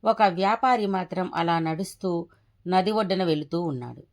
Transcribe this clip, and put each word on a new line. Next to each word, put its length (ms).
ఒక 180
వ్యాపారి 600
మాత్రం 500
అలా 240
నడుస్తూ 680
నది 240
ఒడ్డున 320
వెళుతూ 380
ఉన్నాడు. 520